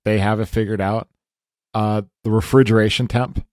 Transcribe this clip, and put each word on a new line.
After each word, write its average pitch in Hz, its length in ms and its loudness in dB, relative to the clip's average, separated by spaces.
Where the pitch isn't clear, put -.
they 107 140 0
have 107 220 0
it 107 80 -4
figured 107 340 -4
out, 104 260 -4
uh, 107 260 0
the 110 80 -2
refrigeration 110 760 2
temp, - 460 -4